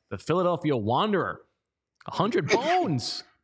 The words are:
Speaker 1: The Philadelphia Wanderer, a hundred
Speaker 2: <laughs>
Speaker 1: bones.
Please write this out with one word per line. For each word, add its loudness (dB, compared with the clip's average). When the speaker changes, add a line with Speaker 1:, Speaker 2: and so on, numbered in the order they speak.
Speaker 1:
The -4
Philadelphia 0
Wanderer, 0
a -8
hundred 0
Speaker 2:
<laughs> -2
Speaker 1:
bones. 0